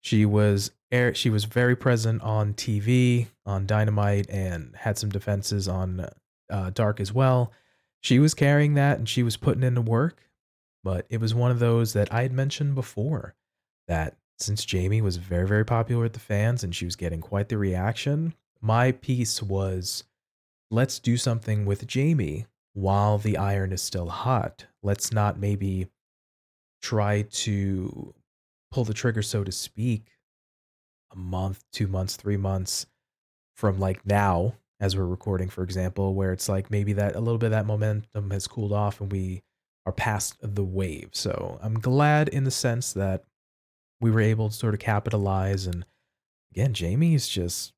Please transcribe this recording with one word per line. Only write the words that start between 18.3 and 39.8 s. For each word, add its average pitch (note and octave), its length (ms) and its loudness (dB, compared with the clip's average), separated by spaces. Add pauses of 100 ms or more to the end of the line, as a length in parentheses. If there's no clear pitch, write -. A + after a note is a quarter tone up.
my A2+ 300 4
piece B2 500 -2
was, F#2+ 600 -4 (720)
"Let's B2 260 2
do A#2+ 180 2
something A2 480 -2
with G2+ 220 -2
Jamie B2 600 0 (260)
while G2+ 440 4
the G#2 220 0
iron G2 320 0
is F2+ 100 -4
still F2 280 -4
hot. - 580 -4 (160)
Let's G2+ 300 -2
not G#2 260 0
maybe G2 480 -2 (960)
try G#2 400 0
to G2 880 -4 (600)
pull B2+ 120 -2
the A2 80 -4
trigger, A2 300 -2
so G#2 220 -4
to F#2+ 80 -6
speak, A2 580 -6 (1000)
a F#2+ 40 -18
month, F#2 460 -4 (100)
two G#2+ 140 -2
months, F#2 300 -4
three G2+ 200 -2
months F#2+ 500 -2 (680)
from, G2 240 2
like, F#2+ 260 -2
now, G2+ 520 2 (240)
as F#2+ 160 0
we're F#2+ 100 0
recording, F#2 420 -2
for F#2 140 -6
example, F#2 500 -2
where F#2+ 200 0
it's - 160 -4
like F#2+ 240 -2
maybe G#2 220 0
that, G2+ 200 0
a G#2 60 -4
little A#2 180 0
bit A2+ 80 0
of A2 60 2
that G#2+ 140 0
momentum G#2+ 680 -2
has G2 160 -4
cooled G#2 240 -4
off G2+ 280 0
and G2+ 120 -6
we F#2 320 -4 (420)